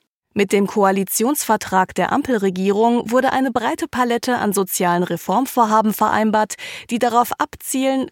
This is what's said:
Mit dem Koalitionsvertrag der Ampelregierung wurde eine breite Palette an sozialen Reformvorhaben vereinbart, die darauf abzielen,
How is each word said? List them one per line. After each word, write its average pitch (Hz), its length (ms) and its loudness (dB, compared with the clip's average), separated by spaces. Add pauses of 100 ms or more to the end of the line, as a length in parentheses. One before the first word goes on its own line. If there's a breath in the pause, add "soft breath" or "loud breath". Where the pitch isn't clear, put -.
(380)
Mit 202 140 0
dem 202 140 4
Koalitionsvertrag 196 1300 0
der - 180 0
Ampelregierung 214 1000 0
wurde 254 220 2
eine 262 180 0
breite 262 380 -2
Palette 240 480 -2
an 208 160 0
sozialen 180 500 0
Reformvorhaben 214 920 0
vereinbart, 214 600 0 (340 loud breath)
die 233 80 -2
darauf 240 420 2
abzielen, 262 720 -2